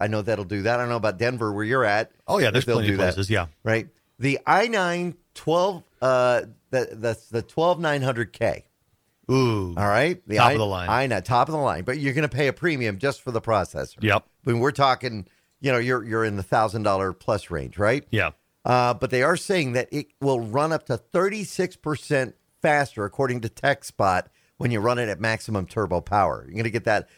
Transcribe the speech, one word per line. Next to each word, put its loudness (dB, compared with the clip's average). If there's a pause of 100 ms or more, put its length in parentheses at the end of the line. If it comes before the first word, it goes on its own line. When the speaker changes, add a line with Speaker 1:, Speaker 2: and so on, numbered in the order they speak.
Speaker 1:
I 0
know -2
that'll -2
do -4
that. 0
I -2
don't -4
know -2
about -2
Denver 0
where -4
you're 2
at. 0 (160)
Speaker 2:
Oh, 0
yeah, 4
Speaker 1:
if 2
Speaker 2:
there's 2
Speaker 1:
they'll 2
Speaker 2:
plenty 2
of 2
Speaker 1:
do 0
that. 2
Speaker 2:
places, -2
yeah. 2 (160)
Speaker 1:
Right. 0 (320)
The 0
I 4
nine -2 (200)
twelve, -2 (180)
uh, 4 (280)
the, 0
that's -4
the -2
twelve 0
nine 0
hundred -2
K. -2 (640)
Speaker 2:
Ooh. 0
Speaker 1:
All 0
right. 2
The -2
Speaker 2:
Top 6
Speaker 1:
I, 4
Speaker 2:
of 0
the 0
line. -4
Speaker 1:
I 0
nine, -2
top 2
of -8
the -2
line. -2
But -4
you're -2
gonna 0
pay 0
a 0
premium -2
just -2
for -6
the -2
processor. -2
Speaker 2:
Yep. 2 (220)
Speaker 1:
I 2
mean, 2
we're 2
talking, 0 (340)
you 0
know, 2
you're, 0
you're 0
in -2
the -6
thousand 0
dollar 2
plus -4
range, -6
right? 0
Speaker 2:
Yeah. 0 (340)
Speaker 1:
Uh, 2
but -4
they 2
are 2
saying -2
that -2
it -6 (140)
will 2
run -2
up -2
to -2
thirty-six -4
percent -4 (260)
faster, 2
according -2
to -6
TechSpot, 0 (320)
when -2
you 0
run 2
it -2
at -4
maximum -2
turbo -2
power. 0
You're -14
gonna -2
get -4
that 0